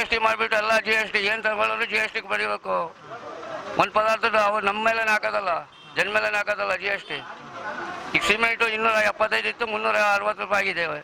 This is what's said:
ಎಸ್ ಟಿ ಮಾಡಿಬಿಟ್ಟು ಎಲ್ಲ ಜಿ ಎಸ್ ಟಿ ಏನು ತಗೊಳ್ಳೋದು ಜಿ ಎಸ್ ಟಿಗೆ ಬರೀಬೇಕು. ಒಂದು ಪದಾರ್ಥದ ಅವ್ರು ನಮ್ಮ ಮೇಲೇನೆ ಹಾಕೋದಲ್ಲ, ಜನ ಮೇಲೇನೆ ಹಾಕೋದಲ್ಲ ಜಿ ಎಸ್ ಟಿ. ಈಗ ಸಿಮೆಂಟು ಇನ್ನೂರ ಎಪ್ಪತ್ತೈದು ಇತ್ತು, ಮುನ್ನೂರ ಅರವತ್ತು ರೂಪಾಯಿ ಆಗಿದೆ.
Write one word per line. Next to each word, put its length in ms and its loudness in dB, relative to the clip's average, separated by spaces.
ಎಸ್ 100 -2
ಟಿ 60 0
ಮಾಡಿಬಿಟ್ಟು 340 0
ಎಲ್ಲ 120 2
ಜಿ 140 2
ಎಸ್ 160 -2
ಟಿ 40 2
ಏನು 160 -2
ತಗೊಳ್ಳೋದು 440 0
ಜಿ 120 0
ಎಸ್ 120 -6
ಟಿಗೆ 180 -6
ಬರೀಬೇಕು. 440 -2
ಒಂದು 140 2
ಪದಾರ್ಥದ 420 2
ಅವ್ರು 300 4
ನಮ್ಮ 220 0
ಮೇಲೇನೆ 240 2
ಹಾಕೋದಲ್ಲ, 400 0
ಜನ 200 2
ಮೇಲೇನೆ 220 2
ಹಾಕೋದಲ್ಲ 380 0
ಜಿ 100 -4
ಎಸ್ 180 -2
ಟಿ. 160 -6
ಈಗ 120 2
ಸಿಮೆಂಟು 400 2
ಇನ್ನೂರ 240 2
ಎಪ್ಪತ್ತೈದು 560 2
ಇತ್ತು, 200 -2
ಮುನ್ನೂರ 280 0
ಅರವತ್ತು 480 2
ರೂಪಾಯಿ 200 0
ಆಗಿದೆ. 200 -2